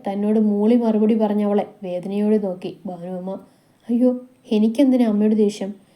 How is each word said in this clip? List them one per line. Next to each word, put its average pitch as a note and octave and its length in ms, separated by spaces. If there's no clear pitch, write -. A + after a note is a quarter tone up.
തന്നോട് G#3 380
മൂളി G#3+ 360
മറുപടി A3 400
പറഞ്ഞവളെ G#3 500
വേദനയോടെ G3 540
നോക്കി F#3 340
ഭാനുവമ്മ. F3+ 480
"അയ്യോ, B3 240
എനിക്കെന്തിനാ A#3 580
അമ്മയോട് G#3+ 280
ദേഷ്യം?" G3+ 340